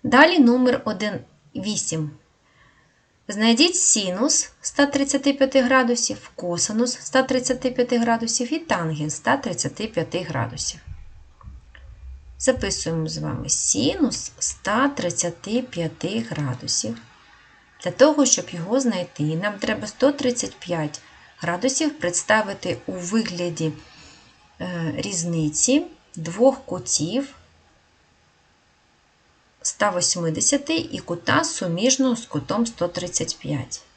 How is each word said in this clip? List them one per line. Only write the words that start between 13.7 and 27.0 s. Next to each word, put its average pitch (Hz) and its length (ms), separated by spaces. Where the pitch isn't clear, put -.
ста 233 480
тридцяти 190 760
п'яти 190 680
градусів. 123 680
Для 180 80
того, 294 340
щоб - 240
його 185 300
знайти, 185 440
нам 170 300
треба 208 340
сто 285 240
тридцять 247 480
п'ять 156 420
градусів 254 600
представити 196 880
у 196 60
вигляді, 175 800
е, 170 380
різниці 170 880
двох 196 500
кутів 180 680